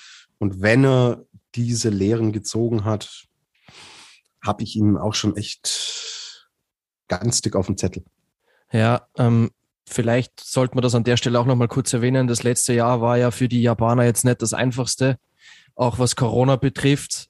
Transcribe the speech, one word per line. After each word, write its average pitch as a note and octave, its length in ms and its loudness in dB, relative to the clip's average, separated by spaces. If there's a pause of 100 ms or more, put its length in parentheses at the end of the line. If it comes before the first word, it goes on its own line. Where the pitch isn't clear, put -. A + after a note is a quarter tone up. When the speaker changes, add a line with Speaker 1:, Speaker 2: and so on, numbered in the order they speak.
(380)
Speaker 1:
Und F#2+ 240 -4
wenn A#2 240 4
er B2+ 400 2 (300)
diese A#2+ 340 -2
Lehren G#2+ 440 0
gezogen A2 500 -4
hat, G#2+ 420 -6 (1160)
hab G#2 200 -4
ich A2+ 140 -8
ihn G#2 220 2
auch G#2 180 -4
schon G#2 220 -2
echt - 1120 -10 (580)
ganz G#2 340 -2
dick - 140 -4
auf F#2 120 -2
dem F#2+ 100 -2
Zettel. F2+ 260 -4 (680)
Speaker 2:
Ja, A#2 360 2 (100)
ähm, A#2 340 4 (360)
vielleicht A#2 520 -2
sollte - 360 -2
man B2+ 80 0
das B2 120 2
an A#2 80 2
der A#2+ 140 2
Stelle A#2+ 220 2
auch A#2+ 60 2
noch C3 100 2
mal A#2+ 120 2
kurz - 260 -2
erwähnen. B2+ 340 2
Das A#2+ 160 -2
letzte B2 300 0
Jahr A#2+ 280 2
war A#2+ 160 2
ja B2 140 2
für B2+ 160 -2
die A#2+ 140 0
Japaner A#2 420 2
jetzt A#2+ 220 2
nicht B2 160 0
das A2+ 120 -2
einfachste, B2+ 640 -2 (580)
auch B2 240 -2
was B2 160 0
Corona B2 400 2
betrifft. - 760 -2